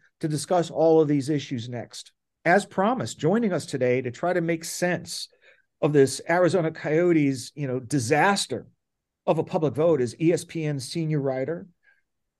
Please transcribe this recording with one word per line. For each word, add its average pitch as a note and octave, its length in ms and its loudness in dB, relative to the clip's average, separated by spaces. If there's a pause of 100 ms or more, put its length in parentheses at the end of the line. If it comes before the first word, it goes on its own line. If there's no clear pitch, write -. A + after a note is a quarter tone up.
(220)
to E3 80 -4
discuss E3 400 0
all D#3+ 320 6
of D3+ 80 2
these C#3+ 200 0
issues C3+ 380 -4
next. - 460 -14 (320)
As F3+ 200 4
promised, G3 540 -2
joining G3+ 320 2
us D#3+ 140 -4
today B2+ 380 0
to B2 80 -6
try F3 200 -4
to F3+ 80 0
make E3 240 -2
sense - 640 -6 (540)
of D3 100 2
this C3+ 380 4
Arizona E3+ 420 2
Coyotes, D#3 840 0
you D3 120 -6
know, B2+ 140 -4
disaster C#3+ 840 0 (600)
of E3+ 100 2
a D#3+ 60 -2
public D#3+ 300 -2
vote D#3 260 2
is B2 220 -2
E E3 100 4
S E3 140 -2
P D#3+ 180 -8
N D3 160 -4
senior D#3 400 -4
writer C#3 480 -4 (720)